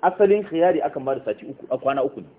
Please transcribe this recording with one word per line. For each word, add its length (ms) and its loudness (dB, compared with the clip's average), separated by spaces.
Asalin 420 4
khiyari 380 2
akan 240 -6
ba 100 -2
da 100 -12
sati 200 -8
uku, 240 -16
a 80 -2
kwana 260 -2
uku 180 -4
ne. 60 -18